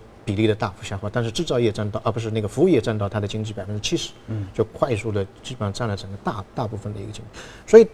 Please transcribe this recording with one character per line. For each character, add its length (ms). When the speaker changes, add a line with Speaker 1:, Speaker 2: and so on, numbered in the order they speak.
Speaker 1:
比 120
例 100
的 80
大 160
幅 140
下 120
滑， 160
但 120
是 80
制 120
造 160
业 120
占 180
到， 140
啊， 80
不 80
是， 100
那 140
个 40
服 140
务 80
业 100
占 160
到 140
它 100
的 80
经 160
济 80
百 140
分 100
之 60
七 160
十， 140
Speaker 2:
嗯。 260
Speaker 1:
就 120
快 300
速 160
的 140
基 140
本 100
上 80
占 140
了 100
整 140
个 60
大， 360
大 140
部 100
分 160
的 60
一 80
个 40
经 120
济。 60
所 140
以 40